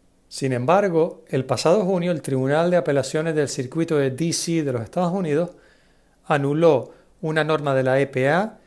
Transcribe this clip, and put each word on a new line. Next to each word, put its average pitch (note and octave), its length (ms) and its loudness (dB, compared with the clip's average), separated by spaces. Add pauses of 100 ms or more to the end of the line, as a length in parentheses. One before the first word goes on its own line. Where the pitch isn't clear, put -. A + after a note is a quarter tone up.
(280)
Sin C3 260 -4
embargo, E3 760 0
el C3+ 180 -2
pasado E3 400 2
junio, F3+ 260 0
el D3+ 120 -4
Tribunal C#3 480 0
de F3+ 60 2
Apelaciones D#3 580 -2
del D3 120 0
Circuito D#3+ 480 -4
de C#3 140 2
D D3+ 240 -2
C E3 300 -2
de C3+ 100 -2
los A#2 80 -2
Estados F3 320 -2
Unidos E3+ 380 -2 (760)
anuló D3 640 2 (320)
una D#3 220 -2
norma D3 320 0
de C3 80 2
la C3 180 2
E C#3 60 0
P C3 200 -2
A F3+ 400 0